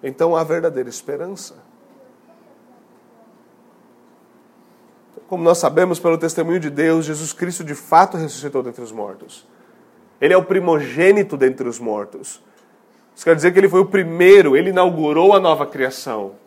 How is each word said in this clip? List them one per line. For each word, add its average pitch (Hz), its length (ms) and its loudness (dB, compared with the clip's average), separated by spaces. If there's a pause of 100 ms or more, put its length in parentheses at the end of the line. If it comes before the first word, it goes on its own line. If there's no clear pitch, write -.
então 160 340 -2
há 165 80 -2
verdadeira 156 440 -4
esperança. 151 680 -14 (3750)
Como 180 160 -8
nós 170 160 4
sabemos 170 400 0
pelo 165 200 0
testemunho 165 420 -4
de 156 100 -8
Deus, 160 360 -2
Jesus 156 260 -10
Cristo 175 320 -10
de 147 100 -10
fato 180 420 0
ressuscitou 143 460 -8
dentre 123 200 -12
os 113 100 -18
mortos. 104 560 -16 (720)
Ele 143 120 4
é - 40 6
o - 80 4
primogênito 175 920 0
dentre 131 320 0
os 117 100 -10
mortos. 104 640 -10 (720)
Isso - 100 -20
quer 165 100 4
dizer 156 180 2
que 180 60 4
ele 196 100 4
foi 175 120 2
o 190 60 2
primeiro, 180 720 6
ele 175 140 0
inaugurou 175 640 2
a 190 60 4
nova 156 260 0
criação. 127 680 -8 (100)